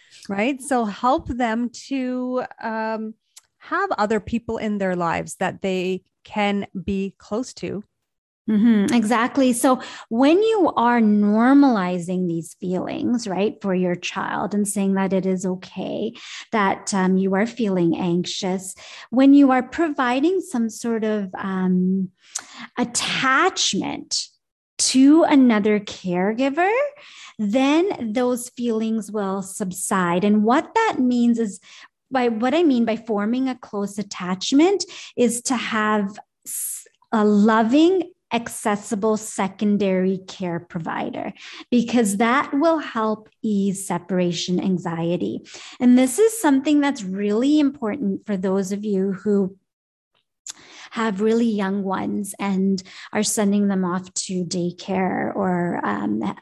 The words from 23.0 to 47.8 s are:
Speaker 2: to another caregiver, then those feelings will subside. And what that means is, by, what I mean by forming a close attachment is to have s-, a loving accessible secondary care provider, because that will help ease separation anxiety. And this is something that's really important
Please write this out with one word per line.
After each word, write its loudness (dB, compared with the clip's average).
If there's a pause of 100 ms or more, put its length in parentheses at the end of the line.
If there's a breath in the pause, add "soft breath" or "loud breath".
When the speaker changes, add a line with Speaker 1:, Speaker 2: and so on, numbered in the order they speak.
Speaker 2:
to 6
another 6
caregiver, 0 (680 loud breath)
then 2
those -2
feelings -2
will -4
subside. -2
And 4
what 2
that 0
means 2
is, -6 (520 loud breath)
by, 0
what -2
I 2
mean 4
by 0
forming -2
a -6
close -8
attachment 0 (320 loud breath)
is 2
to -2
have -2 (300)
s-, -10 (260)
a 2
loving 4 (220)
accessible -2
secondary 0 (100)
care -6
provider, -8 (380 loud breath)
because 2
that 2
will 2
help -4 (120)
ease -2
separation -2
anxiety. -2 (380 loud breath)
And 6
this 2
is 2
something 2
that's -2
really 2
important -2